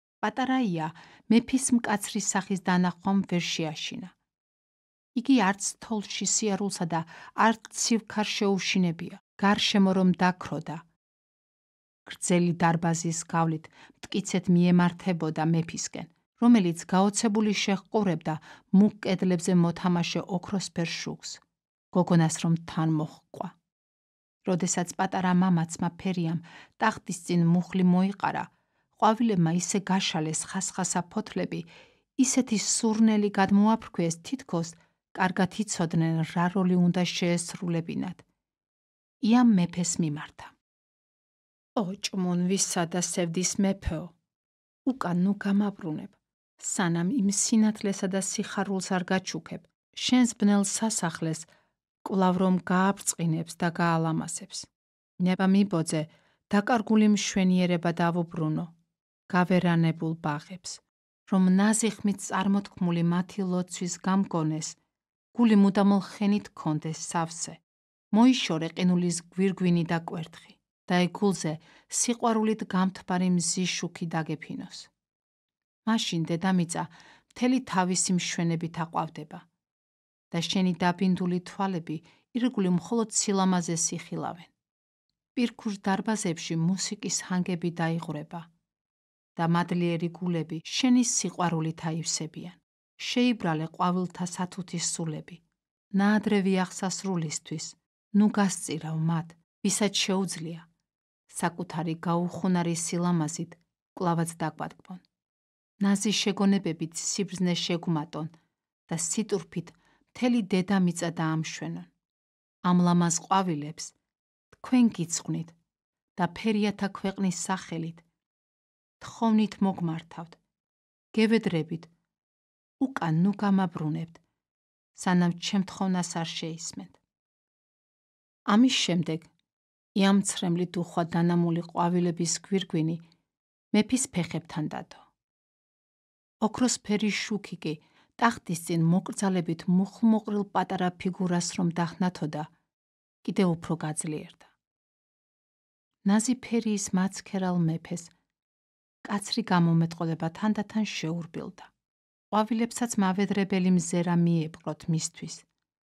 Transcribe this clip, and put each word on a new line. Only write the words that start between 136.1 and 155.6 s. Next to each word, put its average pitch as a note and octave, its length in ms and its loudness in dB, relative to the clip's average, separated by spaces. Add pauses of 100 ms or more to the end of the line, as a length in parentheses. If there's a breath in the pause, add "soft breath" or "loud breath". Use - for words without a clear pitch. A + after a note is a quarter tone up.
ოქროსფერი G#3+ 720 0
შუქი G3+ 460 -6
კი D#3 160 -6 (460 soft breath)
ტახტის A3+ 420 -2
წინ E3+ 220 0
მოკრძალებით F3+ 800 0
მუხლმოყრილ G#3 800 0
პატარა F#3 460 -2
ფიგურას F3+ 600 -2
რომ F3+ 180 -2
დაჰნათოდა, E3 760 -4 (800)
კიდევ F#3+ 240 2
უფრო E3 260 -4
გაძლიერდა. D#3 720 -8 (1600)
ნაზი G#3+ 300 4
ფერიის A3 540 -2
მაცქერალ F#3 680 -2
მეფეს E3 440 -2 (1040)
კაცრი G3+ 380 -4
გამომეტყველება E3 840 2
თანდათან G#3 560 -2
შეურბილდა. - 800 -8 (640)
ყვავილებსაც A3+ 640 -2
მავედრებელი F#3+ 800 2
მზერა F3 440 2
მიეპყროთ E3 680 0
მისთვის. - 520 -4 (500)